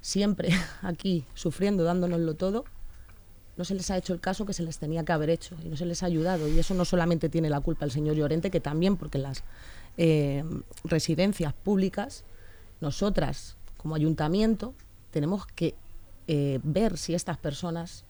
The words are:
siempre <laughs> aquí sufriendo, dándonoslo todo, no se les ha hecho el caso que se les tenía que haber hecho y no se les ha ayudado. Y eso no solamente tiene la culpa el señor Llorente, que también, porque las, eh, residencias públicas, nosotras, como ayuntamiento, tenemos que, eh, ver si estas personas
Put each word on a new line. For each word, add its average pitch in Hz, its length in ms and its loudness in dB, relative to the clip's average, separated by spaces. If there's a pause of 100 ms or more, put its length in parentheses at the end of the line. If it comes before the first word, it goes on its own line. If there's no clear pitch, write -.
siempre 202 480 2 (180)
<laughs> - 140 -14
aquí 180 420 0 (100)
sufriendo, 185 480 0
dándonoslo 170 520 2
todo, 190 300 -2 (920)
no 175 80 -6
se 202 100 -4
les 185 160 -4
ha 190 60 2
hecho 185 160 -2
el 170 80 -2
caso 185 260 -2
que 202 60 -4
se 170 100 -4
les 165 160 -6
tenía 160 260 -2
que 170 80 0
haber 151 180 2
hecho 170 340 -2
y 170 40 -8
no 160 80 -6
se 165 80 -4
les 170 180 -2
ha 185 40 0
ayudado. 165 420 2
Y 147 100 10
eso - 140 6
no 180 140 2
solamente 170 420 2
tiene 160 220 2
la 143 100 2
culpa 156 240 0
el 143 60 0
señor 151 260 0
Llorente, 156 340 2
que 175 100 2
también, 170 360 2
porque 151 220 -4
las, 135 260 -4 (540)
eh, 147 460 4 (400)
residencias 165 680 2
públicas, 202 720 0 (560)
nosotras, 156 760 0 (200)
como 156 180 -6
ayuntamiento, 175 760 2 (380)
tenemos 185 360 0
que, - 280 -2 (520)
eh, 143 360 2
ver 185 340 2
si 165 180 -4
estas 170 220 -2
personas 165 720 -6